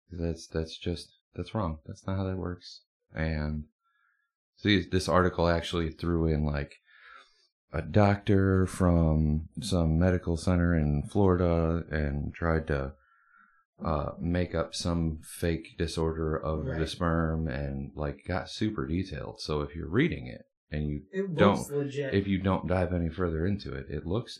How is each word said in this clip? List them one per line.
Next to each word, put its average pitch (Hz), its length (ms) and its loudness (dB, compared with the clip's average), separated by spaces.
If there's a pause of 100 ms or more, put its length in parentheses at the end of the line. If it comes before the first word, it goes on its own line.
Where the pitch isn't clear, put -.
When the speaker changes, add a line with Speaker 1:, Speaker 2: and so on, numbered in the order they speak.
(120)
Speaker 1:
That's, 85 360 -4
that's 82 300 -4
just, - 340 -6 (240)
that's - 200 -8
wrong. 82 300 -4
That's - 200 -16
not 95 120 -4
how 98 80 -2
that 92 120 -4
works. 90 440 -10 (340)
And 76 480 -2 (960)
see, 101 320 4
this 92 200 0
article 90 380 4
actually 85 440 0
threw 82 360 0
in, 76 180 2
like, 73 300 -2 (1000)
a - 80 -2
doctor 98 840 4
from 78 840 4 (140)
some 85 360 2
medical 90 380 2
center 87 400 2
in 73 280 2
Florida 85 840 2
and 73 440 -2
tried 80 340 0
to, 67 260 -2 (920)
uh, 76 340 -2
make 87 340 -2
up 82 220 -2
some 82 480 -2
fake - 540 -4
disorder 80 580 -2
of 78 300 -4
the 78 60 -4
Speaker 2:
Right. 80 180 -2
Speaker 1:
sperm 82 580 0
and, 69 480 -6
like, 73 320 -6
got 90 220 -4
super 104 380 -4
detailed. 76 520 -6
So 76 220 -4
if 71 140 -6
you're 80 140 -8
reading 90 380 0
it - 180 -14 (240)
and 76 200 -4
you 73 140 -6 (100)
Speaker 2:
It 190 220 -4
Speaker 1:
don't, 101 220 6
Speaker 2:
looks - 140 -10
legit. 143 420 -4
Speaker 1:
if 98 140 2
you 95 140 0
don't 92 260 0
dive 90 260 0
any 85 160 0
further 82 360 -2
into 101 280 -4
it, 67 160 -10
it - 160 -6
looks, 95 340 -4